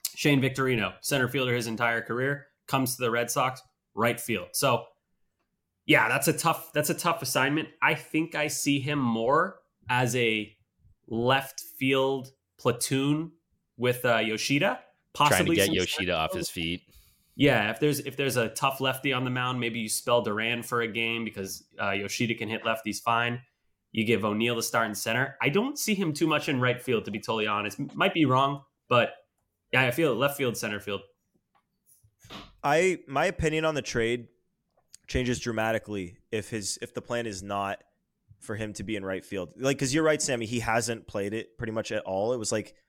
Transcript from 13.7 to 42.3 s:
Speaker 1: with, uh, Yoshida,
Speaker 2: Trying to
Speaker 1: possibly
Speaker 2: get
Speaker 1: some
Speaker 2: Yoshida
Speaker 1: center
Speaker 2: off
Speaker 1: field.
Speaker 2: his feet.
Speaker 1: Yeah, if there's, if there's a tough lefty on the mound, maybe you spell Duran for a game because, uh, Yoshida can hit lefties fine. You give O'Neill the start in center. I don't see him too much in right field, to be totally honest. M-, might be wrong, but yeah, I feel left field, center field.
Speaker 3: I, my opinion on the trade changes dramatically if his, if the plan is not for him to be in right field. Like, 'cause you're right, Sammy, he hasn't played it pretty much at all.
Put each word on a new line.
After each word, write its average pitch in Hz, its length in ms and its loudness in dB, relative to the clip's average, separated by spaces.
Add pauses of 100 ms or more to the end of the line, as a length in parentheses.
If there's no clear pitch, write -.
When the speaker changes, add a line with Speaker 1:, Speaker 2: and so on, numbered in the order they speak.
Speaker 1:
with, 123 280 0
uh, 117 140 6
Yoshida, 113 480 0 (500)
Speaker 2:
Trying 147 120 4
to 110 60 6
Speaker 1:
possibly 92 220 4
Speaker 2:
get 98 100 6
Speaker 1:
some 90 80 0
Speaker 2:
Yoshida 92 380 0
Speaker 1:
center - 20 2
Speaker 2:
off 80 180 0
Speaker 1:
field. 92 60 -6
Speaker 2:
his 82 120 -4
feet. 85 320 -4 (540)
Speaker 1:
Yeah, 120 340 4
if 113 100 -8
there's, 151 200 2
if 139 180 -10
there's 135 180 -2
a 113 140 2
tough 135 320 -2
lefty 131 320 -2
on 127 100 -2
the 127 60 -2
mound, 127 300 -2
maybe 117 180 -4
you 110 100 -4
spell 120 320 2
Duran 113 420 -2
for 117 200 -2
a 117 60 -2
game 113 360 -2
because, 98 400 -8 (180)
uh, 101 100 0
Yoshida 101 420 -2
can 104 160 -6
hit 113 140 -4
lefties 110 360 -2
fine. 117 400 0 (520)
You 110 120 0
give 107 200 2
O'Neill 110 320 0
the 113 60 -4
start 113 260 0
in 107 60 -6
center. 123 480 -2
I 123 60 2
don't 226 300 0
see - 160 0
him 180 180 0
too 160 140 0
much 151 220 0
in 139 120 0
right 123 200 2
field, 113 260 0
to - 40 -6
be 104 80 -6
totally 110 280 -2
honest. 104 340 -2
M-, 143 140 -8
might 185 200 0
be 165 100 4
wrong, 139 380 2 (260)
but 120 240 4 (600)
yeah, 127 100 4
I 127 80 2
feel 143 240 2
left 139 220 0
field, 123 200 0
center 104 220 -4
field. 98 220 -6 (1600)
Speaker 3:
I, 165 460 4
my 139 180 0
opinion 160 380 0
on 160 100 2
the 139 80 -2
trade 117 460 -2 (800)
changes 127 320 0
dramatically 110 800 -2 (120)
if 107 200 -4
his, 104 320 -6
if - 120 -12
the 113 80 -6
plan 120 240 -4
is 98 160 -8
not 101 400 -4 (560)
for - 160 -8
him 107 200 -6
to 107 100 -10
be 107 120 -4
in 95 80 -6
right 95 200 -6
field. 92 320 -8
Like, 135 220 0
'cause 131 140 0
you're 156 120 2
right, 156 180 2
Sammy, 117 240 -2
he 120 140 -2
hasn't 113 460 0
played 101 280 -4
it - 240 -8
pretty 110 140 -4
much 110 180 -4
at 110 140 -4
all. 98 280 0